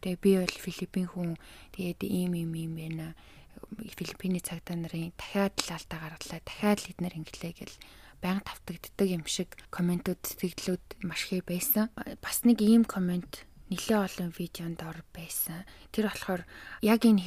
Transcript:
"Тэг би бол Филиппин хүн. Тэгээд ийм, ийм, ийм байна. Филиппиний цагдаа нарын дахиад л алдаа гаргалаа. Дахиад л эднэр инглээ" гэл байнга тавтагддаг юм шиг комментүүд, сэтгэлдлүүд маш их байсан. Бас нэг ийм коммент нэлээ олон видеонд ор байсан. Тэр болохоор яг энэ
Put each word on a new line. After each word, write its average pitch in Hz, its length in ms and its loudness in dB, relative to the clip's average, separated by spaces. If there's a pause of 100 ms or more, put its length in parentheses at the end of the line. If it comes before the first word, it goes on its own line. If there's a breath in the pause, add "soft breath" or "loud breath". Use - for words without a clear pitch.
"Тэг 180 240 -4
би 196 160 8
бол 180 80 0
Филиппин - 640 -4
хүн. 170 240 -4 (400 loud breath)
Тэгээд 180 320 -4
ийм, 180 240 2
ийм, 170 240 -2
ийм 165 160 -4
байна. 160 340 -6 (680 loud breath)
Филиппиний 185 640 -6
цагдаа - 400 -8
нарын 165 380 -6
дахиад 196 420 0
л - 160 -6
алдаа 165 240 -12
гаргалаа. 160 400 -10
Дахиад - 400 2
л - 160 -12
эднэр 175 240 -6
инглээ" 170 320 -10
гэл - 240 -16 (460 loud breath)
байнга 185 240 0
тавтагддаг - 640 -2
юм 170 160 -2
шиг - 320 -4 (160)
комментүүд, 175 480 0
сэтгэлдлүүд - 600 -4 (180)
маш 170 320 -4
их 180 100 0
байсан. 196 460 0 (320)
Бас - 240 0
нэг 233 160 8
ийм 226 240 10
коммент 180 560 -2 (240)
нэлээ 208 320 2
олон 185 320 -2
видеонд 170 560 -6
ор 165 240 -10
байсан. 165 560 -6 (240 loud breath)
Тэр 214 160 2
болохоор 185 400 -4 (400 loud breath)
яг 220 160 8
энэ 220 240 10